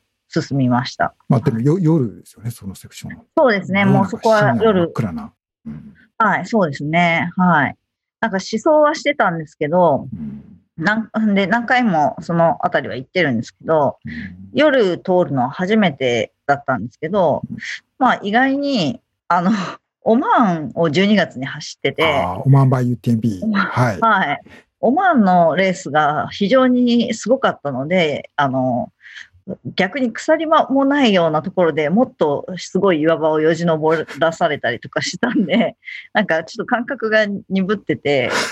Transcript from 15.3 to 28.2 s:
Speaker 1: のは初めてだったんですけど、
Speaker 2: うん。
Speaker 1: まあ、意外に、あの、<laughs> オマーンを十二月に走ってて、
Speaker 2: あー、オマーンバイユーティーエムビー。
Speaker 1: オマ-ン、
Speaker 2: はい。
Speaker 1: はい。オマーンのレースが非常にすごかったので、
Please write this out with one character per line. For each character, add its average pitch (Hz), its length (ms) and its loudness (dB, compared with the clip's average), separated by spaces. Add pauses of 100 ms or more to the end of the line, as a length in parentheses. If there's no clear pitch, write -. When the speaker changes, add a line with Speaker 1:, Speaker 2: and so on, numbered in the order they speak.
Speaker 1:
の 131 100 0
は 139 80 -2
初 185 260 -2
め 190 160 2
て 120 400 -2 (140)
だ 143 80 2
っ 143 100 -4
た 131 120 0
ん 110 100 -8
で - 60 -16
す - 60 -20
け 156 100 -8
ど、 175 420 0
Speaker 2:
う - 40 -12
ん。 - 20 -10 (420)
Speaker 1:
ま 240 140 2
あ、 - 100 -4
意 202 80 -6
外 262 260 2
に、 254 440 -2 (280)
あ 175 140 2
の、 185 80 2 (280)
<laughs> - 240 -20
オ 226 120 2
マ 330 140 2 (260)
ー 160 140 -4
ン - 80 -10
を 165 140 0
十 185 160 2
二 214 100 4
月 165 240 0
に 127 60 -8
走 147 320 -14
っ - 20 -20
て 139 120 -2
て、 160 120 -2
Speaker 2:
あ 95 320 0
ー、 107 80 -8
オ 135 40 2
マ 139 140 6
ー 135 40 4
ン 131 40 4
バ 127 100 2
イ 123 100 0
ユ 123 40 -2
ー - 40 -2
テ - 120 -4
ィ 117 40 2
ー - 0 -
エ - 20 2
ム 110 60 -4
ビ 101 180 -4
ー。 - 40 -8
Speaker 1:
オ 226 40 -2
マ- 101 140 0
ン、 - 40 -2
Speaker 2:
は 127 280 0
い。 - 60 -8
Speaker 1:
は 190 340 2
い。 - 60 -8 (400)
オ 233 120 2
マ 359 200 2
ー - 20 0
ン 220 100 4
の 175 320 4
レ 190 140 2
ー 175 40 -4
ス 165 160 -10
が 151 380 0
非 202 200 -4
常 262 180 4
に 240 480 2
す - 140 -6
ご 262 100 2
か 208 120 0
っ - 120 -8
た 143 100 -6
の 135 160 -6
で、 160 480 0